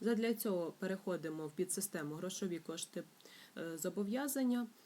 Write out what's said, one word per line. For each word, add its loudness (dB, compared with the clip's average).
Задля 4
цього 2
переходимо -2
в -8
підсистему -2
«Грошові -2
кошти, -6
е, -4
зобов'язання», 2